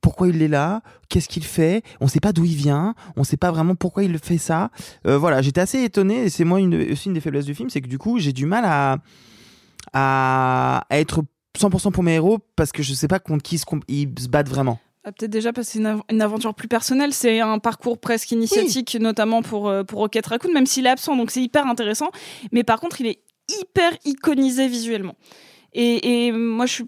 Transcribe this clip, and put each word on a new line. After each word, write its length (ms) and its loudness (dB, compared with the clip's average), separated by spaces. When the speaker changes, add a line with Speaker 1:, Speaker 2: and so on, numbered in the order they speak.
Speaker 1:
pourquoi 260 2
il 160 4
est 60 4
là, 340 0
qu'est-ce 200 0
qu'il 160 -8
fait, 400 0
on 80 2
sait 100 2
pas 140 2
d'où 120 2
il 120 0
vient, 400 0
on 80 -2
sait 140 0
pas 160 0
vraiment 240 2
pourquoi 260 -2
il 160 0
fait 200 -2
ça. 340 -2
Euh, 100 4
voilà, 260 2
j'étais 180 2
assez 240 0
étonné, 400 2
et 40 2
c'est 140 -2
moi 160 4
une, 160 4
aussi 160 -4
une 80 -2
des 60 -2
faiblesses 240 -4
du 100 -6
film, 160 -8
c'est 120 -4
que 60 -12
du 100 -6
coup 200 -2
j'ai 140 0
du 140 -2
mal 180 0
à, 340 2
à, 960 2
à 80 2
être 240 0
cent 140 4
pour 100 0
cent 120 0
pour 100 0
mes 120 4
héros, 260 2
parce 160 0
que 100 -4
je 120 -4
sais 120 -2
pas 140 0
contre 240 -2
qui 140 -4
se 60 -6
comp-, 220 -6
ils 320 -2
se 80 -6
battent 220 2
vraiment. 320 -2
Speaker 2:
Ah, 100 -12
peut-être 180 -8
déjà 240 -2
parce 140 -6
que 40 -12
c'est 60 -4
une 80 0
av-, 240 -2
une 100 2
aventure 320 0
plus 160 -12
personnelle, 460 0
c'est 260 2
un 180 2
parcours 380 -2
presque 360 -2
initiatique, 600 0
Speaker 1:
Oui. 80 -2
Speaker 2:
notamment 400 2
pour, 300 -4
euh, 120 0
pour 180 -8
Rocket 260 -2
Raccoon, 260 -2
même 140 4
s'il 180 -2
est 60 6
absent, 260 0
donc 140 0
c'est 100 -4
hyper 260 2
intéressant, 440 -2
mais 120 2
par 160 2
contre 200 -8
il 60 -2
est 140 -4
hyper 300 2
iconisé 640 0
visuellement. 460 -4
Et, 540 2
et 60 0
moi 340 -2
je 80 -2
suis 140 -8